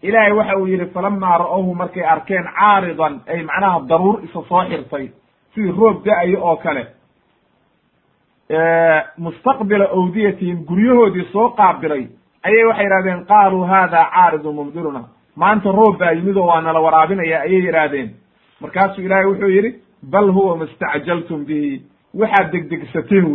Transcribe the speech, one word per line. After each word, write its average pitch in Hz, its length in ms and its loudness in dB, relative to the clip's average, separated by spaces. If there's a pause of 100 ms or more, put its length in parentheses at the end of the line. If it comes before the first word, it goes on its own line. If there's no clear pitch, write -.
Ilaahay 208 300 2
waxa 214 260 0
uu 190 100 -2
yidhi, 185 180 -2
"Falammaa 185 520 -2
ra'awhu," 180 380 0
markay 180 280 -8
arkeen, 165 400 -2 (160)
"caaridan," 170 680 0
ay 170 160 -6
macnaha 175 440 -2
daruur 185 360 2
isa 165 260 -12
soo 180 200 2
xirtay, 143 420 -10 (440)
sidii 202 160 -2
roob 208 340 2
da'ayo 180 380 0
oo 170 120 2
kale, 143 320 -6 (1600)
ee, 165 520 2 (160)
"mustaqbila 202 680 -2 (100)
awdiyatihim," 180 680 -2
guryahoodii 202 680 2
soo 226 180 2
qaabilay, 151 580 0 (360)
ayay 220 220 4
waxay 208 200 0
yidhahdeen, 190 400 -2
"Qaaluu 196 380 4
haadaa 175 420 4 (100)
caaridun 156 400 2
mumdirunaa, 147 520 -10 (280)
maanta 196 360 0
roob 208 280 4
baa 175 120 0
yimid 185 260 -2
oo 180 100 0
waa 165 140 2
nala 160 200 0
waraabinaya," 160 600 2
ayay 185 240 0
yidhaahdeen. 147 440 -2 (520)
Markaasuu 190 400 -2
Ilaahay 190 240 0
wuxuu 196 240 0
yidhi, 214 300 0 (240)
"Bal 190 280 2
huwa 185 260 2
ma 160 100 -6
stacjaltum 160 760 -6
bihi," 143 360 -6 (320)
waxaad 190 380 0
degdegsateen 165 840 -2